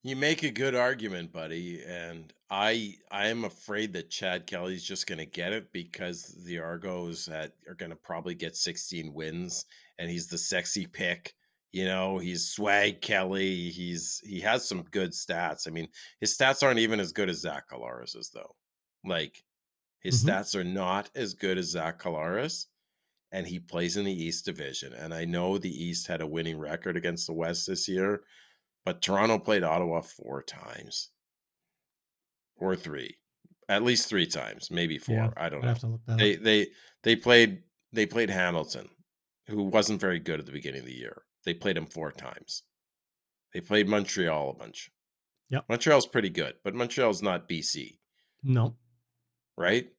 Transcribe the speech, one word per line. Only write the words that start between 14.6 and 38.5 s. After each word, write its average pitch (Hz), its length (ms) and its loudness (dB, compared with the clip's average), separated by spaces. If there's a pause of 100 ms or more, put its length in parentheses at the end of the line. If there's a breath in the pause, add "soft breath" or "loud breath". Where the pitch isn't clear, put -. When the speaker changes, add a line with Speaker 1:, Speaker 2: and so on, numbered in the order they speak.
Speaker 1:
some 90 140 -4
good 92 300 -2
stats. 85 560 -4
I 80 40 -8
mean, 82 180 -6 (300 loud breath)
his - 160 0
stats 135 280 4
aren't 127 160 6
even 110 200 4
as 87 120 -2
good 98 180 0
as 82 120 -4
Zach 71 280 -8
Collaros's, 62 640 -12
though. - 220 -16 (500)
Like, 82 380 -4 (560)
his 127 240 2
Speaker 2:
Mm-hmm. 143 60 6
Speaker 1:
stats 101 260 0
are 92 80 0
not 95 500 0
as 110 200 -4
good 92 240 0
as 85 140 -2
Zach 82 300 -2
Collaros, 90 680 -2 (680)
and 92 120 -4
he 90 140 -8
plays 87 380 -2
in 101 80 0
the 92 180 -2
East 82 220 -6
Division. 69 480 -8
And 80 200 -10
I 85 120 -4
know 87 320 0
the 92 120 -4
East 85 380 -4
had 82 140 -4
a 78 60 -4
winning 80 300 -4
record 85 380 -4
against 87 320 -2
the 82 60 -6
West 82 340 -2
this 92 200 -2
year, 98 340 2 (640 soft breath)
but 90 160 -2
Toronto 104 360 4
played 98 260 2
Ottawa 82 380 2
four - 400 -10
times. - 680 -10 (1500)
Or 92 200 0
three. 73 420 -10 (500)
At 104 160 2
least 120 260 4
three 92 160 4
times, 55 460 -8
maybe 85 260 0
four. 113 180 -2
Speaker 2:
Yeah, 113 220 2
Speaker 1:
I 82 120 -2
don't 73 100 -6
Speaker 2:
I'd 123 40 -4
Speaker 1:
know. 123 40 2
Speaker 2:
have 120 120 2
to 117 80 -4
look 113 200 -6
that 113 100 2
Speaker 1:
They, 104 180 8
Speaker 2:
up. 90 80 -10
Speaker 1:
they, 107 240 6 (360 loud breath)
they 113 120 8
played, 113 480 8 (300)
they 110 120 4
played 110 240 2
Hamilton, 87 600 0 (580)